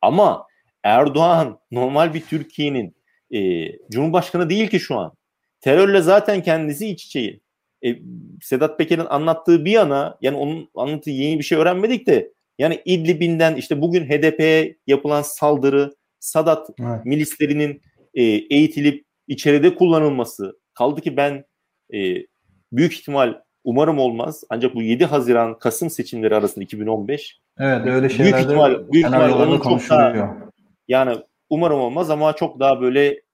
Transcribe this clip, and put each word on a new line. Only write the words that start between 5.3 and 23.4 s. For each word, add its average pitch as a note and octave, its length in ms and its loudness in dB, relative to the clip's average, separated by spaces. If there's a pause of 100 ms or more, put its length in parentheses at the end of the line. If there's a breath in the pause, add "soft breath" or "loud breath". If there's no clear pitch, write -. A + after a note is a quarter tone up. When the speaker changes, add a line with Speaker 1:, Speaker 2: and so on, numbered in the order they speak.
Speaker 1:
Terörle F#3+ 400 4
zaten G3 420 2
kendisi D#3+ 440 -4
iç F#3 180 -12
içe. G#2+ 340 -8 (460)
E, A#2+ 100 -2 (460)
Sedat D3+ 360 -2
Peker'in E3 280 -2
anlattığı D#3+ 600 0
bir G3 60 -2
yana, D3+ 500 0
yani C#3 160 -2
onun D3 380 -8
anlattığı D3 340 -8
yeni D3 300 -4
bir D3 40 -6
şey D#3+ 140 -2
öğrenmedik F#3 500 0
de, A#2+ 240 2 (280)
yani D#3 260 -2
İdlib'inden E3 720 0
işte C#3 260 -4
bugün E3+ 280 0
H D3 120 0
D D#3 140 2
P'ye D#3+ 420 0 (100)
yapılan D3 340 0
saldırı, C#3+ 760 0 (240)
Sadat D#3+ 500 0 (100)
Speaker 2:
Evet. A#2 260 -8
Speaker 1:
milislerinin, D3 760 -2 (320)
e, B2+ 100 2
eğitilip C#3+ 800 2 (220)
içeride D3+ 480 2
kullanılması. D3 840 0 (140)
Kaldı C#3+ 280 -2
ki C#3 160 -8
ben, C#3+ 280 -2 (480)
e, F#2+ 220 -4 (560)
büyük D#3+ 220 0
ihtimal C3+ 400 -2 (300)